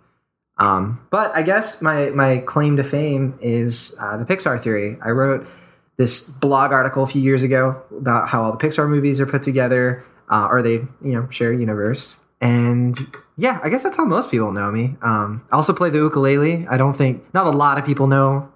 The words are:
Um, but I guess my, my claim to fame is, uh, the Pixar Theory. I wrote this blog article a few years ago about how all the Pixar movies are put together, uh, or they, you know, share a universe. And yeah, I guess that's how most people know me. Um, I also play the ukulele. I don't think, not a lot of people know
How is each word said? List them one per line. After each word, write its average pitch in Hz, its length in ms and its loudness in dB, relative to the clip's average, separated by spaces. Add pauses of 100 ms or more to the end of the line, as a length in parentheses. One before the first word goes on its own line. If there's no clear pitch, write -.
(580)
Um, 101 520 -4
but 214 260 -2
I 160 60 0
guess 196 380 -4
my, 151 300 -2
my 135 280 2
claim 147 400 0
to 139 60 0
fame 139 560 -2
is, 117 600 -2
uh, 104 160 -6
the 117 80 -8
Pixar 147 360 -2
Theory. 107 440 -2
I 110 60 -2
wrote 131 360 0 (520)
this 123 300 0
blog 139 440 2
article 135 320 2
a - 20 0
few 135 160 -2
years 135 220 2
ago 131 360 2 (160)
about 117 320 0
how 117 140 0
all 113 100 0
the 120 60 -8
Pixar 151 300 0
movies 143 320 2
are 135 60 0
put 135 160 -2
together, 127 640 0 (260)
uh, 104 200 2
or 123 120 4
they, 117 100 2
you 117 160 -2 (140)
know, 127 280 -2
share 117 220 -2
a 123 40 0
universe. 110 640 -2 (220)
And 120 580 2 (380)
yeah, 226 260 -2
I 151 60 -4
guess 254 160 -2
that's 381 120 -4
how 330 80 2
most 214 280 0
people 110 200 0
know 101 200 -4
me. 123 280 -2
Um, 107 520 -2
I 131 40 4
also 151 160 2
play 175 180 0
the 147 80 0
ukulele. 151 680 2
I 127 80 0
don't 135 180 2
think, - 380 0
not 185 140 2
a 156 40 2
lot 143 280 2
of 143 80 -4
people 135 220 2
know 139 480 2